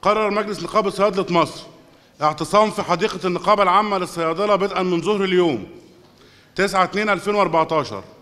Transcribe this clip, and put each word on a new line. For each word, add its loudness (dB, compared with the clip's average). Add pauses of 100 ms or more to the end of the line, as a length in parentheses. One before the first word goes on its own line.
قرر 2
مجلس -4
نقابة 0
صيادلة 0
مصر 0 (580)
اعتصام 2
في -4
حديقة -2
النقابة 2
العامة 2
للصيادلة -2
بدءا -2
من 0
ظهر 0
اليوم 0 (880)
تسعة 0
اتنين -2
ألفين 0
وأربعتاشر 0 (180)